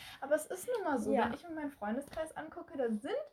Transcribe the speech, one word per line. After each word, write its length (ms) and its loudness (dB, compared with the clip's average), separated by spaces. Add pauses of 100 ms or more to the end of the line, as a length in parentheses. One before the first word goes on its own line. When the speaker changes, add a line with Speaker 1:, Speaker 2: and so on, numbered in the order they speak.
(200)
Speaker 1:
aber 140 2
es 120 4
ist 300 -4
nun 80 0
mal 140 4
so, 140 2
Speaker 2:
Ja. 120 6
Speaker 1:
wenn 100 2
ich 80 -8
mir 120 -8
meinen 180 -4
Freundeskreis 640 -4
angucke, 400 -10
da 120 2
sind 260 0 (180)